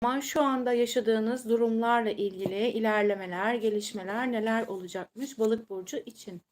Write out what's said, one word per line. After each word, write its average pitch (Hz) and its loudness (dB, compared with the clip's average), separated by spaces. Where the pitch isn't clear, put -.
zaman 254 2
şu 294 0
anda 254 2
yaşadığınız 233 2
durumlarla 226 4
ilgili 196 -2
ilerlemeler, 208 0
gelişmeler 214 -2
neler 226 0
olacakmış 190 -8
Balık 220 0
burcu 190 -6
için? 202 -10